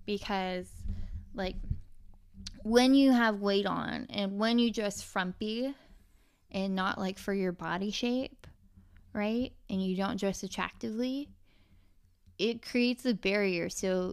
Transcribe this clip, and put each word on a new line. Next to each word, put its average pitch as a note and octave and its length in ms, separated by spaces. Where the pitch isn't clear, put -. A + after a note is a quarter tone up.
because, F#3 640
like, F#3 220
when B3 320
you C4+ 180
have A3+ 280
weight G3+ 260
on E3+ 440
and G3 280
when A3+ 200
you A#3 120
dress G#3 320
frumpy G#3+ 720
and F#3+ 240
not, F#3+ 240
like, F#3+ 200
for G3+ 160
your F#3 180
body F3 380
shape, B3 560
right? A3 400
And F#3+ 160
you F#3 120
don't G3 220
dress G3 240
attractively, A3+ 840
it A#3 240
creates B3 420
a B3 100
barrier. F#3+ 540
So F#3 440